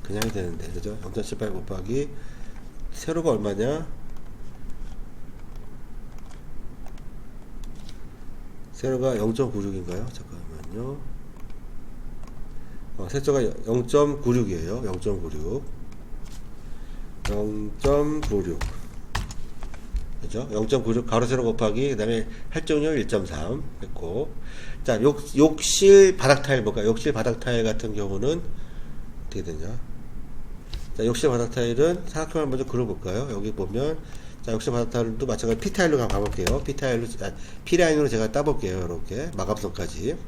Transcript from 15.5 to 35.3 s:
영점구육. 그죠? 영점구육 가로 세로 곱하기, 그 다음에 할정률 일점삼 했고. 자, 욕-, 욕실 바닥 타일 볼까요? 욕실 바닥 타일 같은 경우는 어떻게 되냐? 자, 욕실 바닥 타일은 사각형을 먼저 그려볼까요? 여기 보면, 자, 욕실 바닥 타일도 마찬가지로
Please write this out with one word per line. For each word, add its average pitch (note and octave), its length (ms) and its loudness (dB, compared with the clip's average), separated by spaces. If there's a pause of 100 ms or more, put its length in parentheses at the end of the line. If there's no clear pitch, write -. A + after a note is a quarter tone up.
영점구육. G#2+ 1300 2 (1600)
그죠? B2 300 -4
영점구육 A2+ 560 2
가로 A#2 200 4
세로 B2+ 160 2
곱하기, A2+ 460 2
그 B2 80 0
다음에 A2 300 0 (220)
할정률 D#3 500 2
일점삼 G2 640 0 (200)
했고. G2+ 500 -2 (500)
자, A2+ 180 2
욕-, C#3+ 360 2
욕실 F#3+ 800 10
바닥 C3+ 240 6
타일 C3 220 4
볼까요? G#2 240 2
욕실 B2 260 4
바닥 A#2 260 2
타일 A#2+ 240 2
같은 A2 300 2
경우는 G2+ 480 0 (840)
어떻게 F#2+ 180 -4
되냐? F2 360 -4 (1160)
자, A2 100 0
욕실 A#2+ 240 2
바닥 A#2 220 0
타일은 C3+ 560 2
사각형을 D#3 400 -2
먼저 C3 180 0
그려볼까요? A2+ 680 -2
여기 G#2 220 -4
보면, A#2+ 440 -2 (440)
자, A#2+ 100 -2
욕실 A2+ 220 0
바닥 A#2 160 2
타일도 A2+ 360 0
마찬가지로 A2+ 360 0